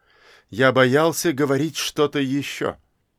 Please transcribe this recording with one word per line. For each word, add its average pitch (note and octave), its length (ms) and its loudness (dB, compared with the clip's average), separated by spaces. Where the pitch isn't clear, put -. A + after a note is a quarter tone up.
Я C3 200 2
боялся C#3+ 640 2
говорить C#3 440 -2
что-то D3 420 -2
ещё. C#3 580 -4